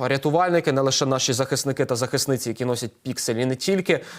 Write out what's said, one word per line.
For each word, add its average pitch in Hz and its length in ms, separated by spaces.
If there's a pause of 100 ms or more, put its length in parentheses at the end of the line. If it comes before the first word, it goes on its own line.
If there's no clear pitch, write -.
рятувальники, 151 720
не 135 100
лише 135 240
наші 131 280
захисники 131 520
та 123 100
захисниці, 123 540
які 120 160
носять 120 260 (120)
піксель, 123 320
і 120 100
не 131 100
тільки, 185 440 (180)